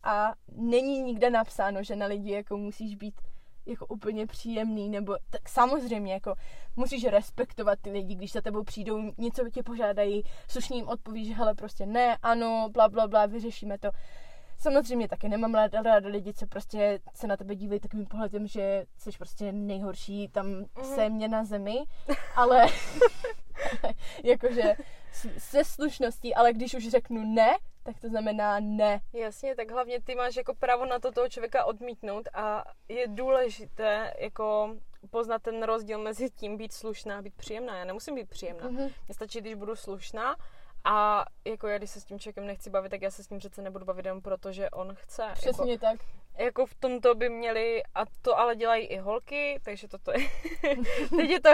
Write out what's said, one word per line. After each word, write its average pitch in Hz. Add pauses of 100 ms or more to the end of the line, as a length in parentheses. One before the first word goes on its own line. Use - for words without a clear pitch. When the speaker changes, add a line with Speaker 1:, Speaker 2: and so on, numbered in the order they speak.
Speaker 1:
a 214 (220)
není 254
nikde 247
napsáno, 202
že 202
na 208
lidi 202
jako 202
musíš 208
být 208 (440)
jako 233
úplně 214
příjemný, 220
nebo 202 (120)
tak -
samozřejmě 240
jako 190 (400)
musíš 254
respektovat 208
ty 202
lidi, 196
když 190
za 220
tebou 208
přijdou, 214 (160)
něco 233
tě 240
požádají, 208 (260)
slušně 247
jim 214
odpovíš, 220
že 220
hele, 214
prostě 208
ne, 233
ano, 226
bla, 220
bla, 220
bla, 208
vyřešíme 208
to. 208 (720)
Samozřejmě 247
taky -
nemám 226
ráda, 214
ráda 208
lidi, 202
co 202
prostě 202 (140)
se -
na 196
tebe 202
dívají 202
takovým 214
pohledem, 208
že 196 (120)
jsi -
prostě 196
nejhorší 202
tam 196
Speaker 2:
Mhm. 196 (280)
Speaker 1:
sémě 220
na 220
zemi, 202 (600)
ale 247
<laughs> -
jakože 240 (360)
s-, -
se -
slušností, 254
ale 233
když 240
už 233
řeknu 226
ne, 226 (300)
tak 226
to 233
znamená 214
ne. 208 (120)
Speaker 2:
Jasně, 233
tak 226
hlavně 247
ty 254
máš 247
jako 254
právo 247
na 247
to 254
toho 247
člověka 233
odmítnout 220
a 214 (260)
je 240
důležité 220
jako 214 (340)
poznat 226
ten 226
rozdíl 220
mezi 214
tím 208
být 214
slušná 214
a 202
být 202
příjemná. 214
Já 180
nemusím 214
být 226
příjemná. -
Speaker 1:
Mhm. 247
Speaker 2:
Mně 269
stačí, -
když 220
budu 208
slušná 220 (500)
a 208 (200)
jako 220
já, 208
když 202
se 202
s -
tím 202
člověkem 202
nechci 202
bavit, 190
tak 196
já 196
se 202
s -
ním 196
přece 202
nebudu 190
bavit 185
jenom 190
proto, 190
že 196
on 190
chce. - (100)
Speaker 1:
Přesně 254
Speaker 2:
Jako, 233
Speaker 1:
tak. 226 (400)
Speaker 2:
jako 247
v -
tomto 247
by 240
měli, 226 (120)
a 202 (180)
to 247
ale 240
dělají 226
i -
holky, 262
takže 208
toto -
je, 277 (340)
<laughs> 330
teď 320
je 359
to 320